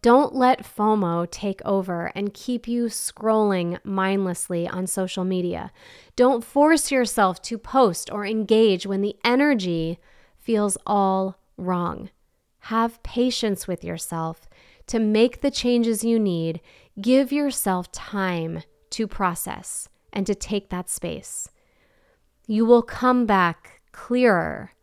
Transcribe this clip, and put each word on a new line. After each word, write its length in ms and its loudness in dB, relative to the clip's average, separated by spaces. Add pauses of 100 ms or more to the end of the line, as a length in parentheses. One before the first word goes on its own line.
Don't 320 6
let 300 2
fomo 640 0
take 340 -8
over 520 -2
and 180 -6
keep 340 -6
you 180 -2
scrolling 960 0
mindlessly 840 -2
on 200 -6
social 360 -4
media. 480 -4 (440)
Don't 280 4
force 480 2
yourself 520 0
to 160 -10
post 520 2
or 140 -6
engage 600 2
when 140 -2
the 220 -2
energy 760 2 (400)
feels 360 0 (120)
all 520 0 (160)
wrong. 540 -4 (500)
Have 420 -2
patience 640 -2
with 180 -8
yourself 640 -8 (400)
to 120 -2
make 420 2
the 100 0
changes 520 0
you 160 2
need. 400 -2 (400)
Give 320 2
yourself 600 -2
time 680 -4 (280)
to 180 -4
process 800 -6 (240)
and 160 -4
to 80 0
take 340 -6
that 200 -8
space. 600 -10 (960)
You 200 0
will 160 8
come 440 2
back 560 0 (120)
clearer 880 0